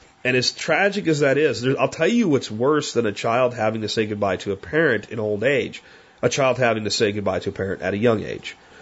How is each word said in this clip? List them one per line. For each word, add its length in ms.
And 120
as 160
tragic 560
as 120
that 180
is, 240
there, 180
I'll 100
tell 180
you 200
what's 220
worse 440
than 120
a 60
child 420
having 280
to 80
say 180
goodbye 300
to 140
a 60
parent 520
in 100
old 240
age. 400
A 100
child 280
having 280
to 40
say 220
goodbye 300
to 80
a 40
parent 300
at 100
a 40
young 260
age. 340